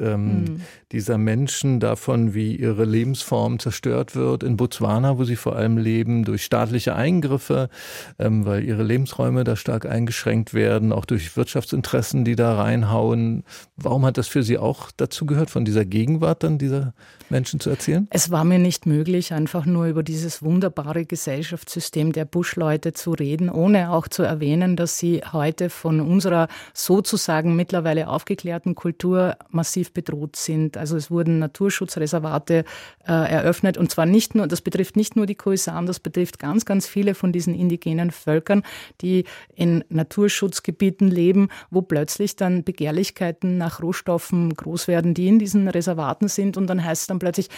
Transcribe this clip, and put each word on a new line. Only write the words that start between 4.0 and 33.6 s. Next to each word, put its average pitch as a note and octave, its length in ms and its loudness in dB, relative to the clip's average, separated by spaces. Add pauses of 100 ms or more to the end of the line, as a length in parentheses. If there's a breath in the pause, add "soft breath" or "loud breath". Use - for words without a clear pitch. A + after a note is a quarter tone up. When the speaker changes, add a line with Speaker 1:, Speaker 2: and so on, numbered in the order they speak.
Speaker 1:
wird. B2+ 300 -2
In B2 140 0
Botswana, B2 600 0
wo B2+ 60 0
Sie A#2+ 140 0
vor - 180 -4
allem A2+ 220 2
leben, A2+ 480 2
durch G#2 180 -2
staatliche A#2 520 0
Eingriffe, C#3 760 0 (480 loud breath)
ähm, G#2+ 280 2
weil G2+ 200 0
ihre A2 180 0
Lebensräume B2 640 0
da A#2 100 0
stark A2+ 300 -4
eingeschränkt A2+ 680 -2
werden, G#2+ 380 2
auch G#2 140 0
durch E2+ 320 -2
Wirtschaftsinteressen, B2+ 880 -2
die A#2 100 0
da A#2 200 2
reinhauen. A2+ 920 2 (320 loud breath)
Warum C3 280 0
hat C3 120 2
das B2+ 100 -2
für C#3 160 0
Sie A#2 140 2
auch - 400 -2
dazu - 280 -4
gehört, D3 240 0
von B2 140 -2
dieser G#2+ 220 2
Gegenwart D#3 580 0
dann D#3 140 2
dieser C#3 360 -2 (360 loud breath)
Menschen C3 320 -2
zu - 80 -2
erzählen? E3+ 400 0
Speaker 2:
Es E3+ 220 0
war D#3+ 120 2
mir F3+ 160 6
nicht F3+ 260 0
möglich, E3+ 480 0
einfach D#3 320 -2
nur E3+ 200 2
über D#3+ 180 0
dieses D#3 400 -6
wunderbare E3 640 0
Gesellschaftssystem D#3+ 1080 -4
der D#3 140 -2
Buschleute D#3+ 680 -2
zu - 200 -6
reden, D3+ 380 0
ohne F3 420 4
auch E3 180 0
zu - 140 -2
erwähnen, D#3+ 520 2
dass E3+ 220 -2
sie E3+ 240 0 (100)
heute D#3+ 380 -2
von D#3+ 300 0
unserer E3+ 480 2 (260 loud breath)
sozusagen E3+ 840 2
mittlerweile E3 520 0
aufgeklärten E3+ 680 -4
Kultur F3+ 640 0 (140)
massiv E3 420 -2
bedroht D3+ 420 -8
sind. D#3 420 -2
Also D#3 200 -4
es D3 140 -6
wurden E3 260 2
Naturschutzreservate, D#3 1300 0 (420 loud breath)
äh, - 40 -2
eröffnet. D#3+ 680 2